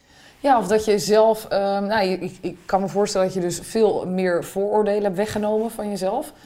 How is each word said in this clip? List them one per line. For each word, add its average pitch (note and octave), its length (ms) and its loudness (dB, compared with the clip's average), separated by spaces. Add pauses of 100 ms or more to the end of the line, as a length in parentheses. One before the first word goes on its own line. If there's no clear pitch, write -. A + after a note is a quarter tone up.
(400)
Ja, C4 180 4
of G3+ 80 0
dat G#3+ 180 2
je G#3 140 4
zelf, A3 460 4
ehm, G3 420 -2
nou, G3+ 220 0
je, F#3 100 -2
ik, F#3 220 -8
ik E3+ 160 -8 (100)
kan F#3+ 140 0
me G3 80 -2
voorstellen G3 380 0
dat F#3 100 -6
je F#3+ 60 0
dus F3 200 -4
veel - 440 0
meer F3+ 380 0
vooroordelen G#3 580 0
hebt G3 140 -2
weggenomen G#3+ 540 -2
van G#3+ 180 -8
jezelf. G3+ 440 -4 (140)